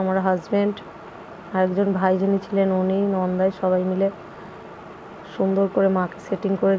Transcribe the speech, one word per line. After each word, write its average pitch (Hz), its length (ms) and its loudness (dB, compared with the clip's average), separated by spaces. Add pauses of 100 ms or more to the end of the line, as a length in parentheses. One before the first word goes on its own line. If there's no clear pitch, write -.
আমার 190 160 2 (100)
হাজব্যান্ড, 202 500 2 (760)
আর 190 140 2
একজন 190 220 2 (100)
ভাই 185 220 4
যিনি 196 240 2
ছিলেন 196 240 2 (120)
উনি, 190 180 2 (160)
নন্দাই, 185 360 2 (100)
সবাই 185 300 2
মিলে 190 180 2 (1300)
সুন্দর 190 380 2
করে 196 140 4
মাকে 185 380 0
সেটিং 190 260 -2 (100)
করে 196 160 4